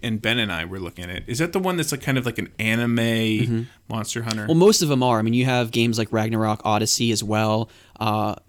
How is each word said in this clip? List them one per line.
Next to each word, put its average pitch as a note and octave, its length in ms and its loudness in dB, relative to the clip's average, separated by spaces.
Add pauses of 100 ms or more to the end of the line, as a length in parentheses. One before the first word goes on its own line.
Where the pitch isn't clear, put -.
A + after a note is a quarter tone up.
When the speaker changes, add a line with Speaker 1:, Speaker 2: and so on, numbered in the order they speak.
Speaker 1:
and A2 180 -4
Ben A2+ 160 0
and G#2 140 -2
I E2 120 -6
were F#2 140 -10
looking F2 260 -10
at F2 60 -10
it. - 160 -10
Is A#2 120 -6
that E3+ 140 -2
the G3 60 0
one F#3 180 -2
that's, D#3+ 140 -2
like, C3 100 -6
kind C3+ 160 -2
of B2+ 80 0
like - 140 -6
an - 100 -6 (120)
anime A#2 360 0
Speaker 2:
Mm-hmm. A2+ 680 0 (260)
Speaker 1:
Monster A2 340 -6
Hunter? A2 240 -6
Speaker 2:
Well, D#3+ 80 2
most G3 280 6
of D#3 60 2
them C3 140 2
are. B2 160 4
I A2 40 0
mean, A2+ 120 2
you B2+ 120 4
have B2 260 0
games A#2 260 2
like A2 140 -2
Ragnarok A2 520 0
Odyssey G#2+ 460 2
as A2 140 0
well. G#2+ 440 0 (300)
Uh, G#2+ 380 -2 (120)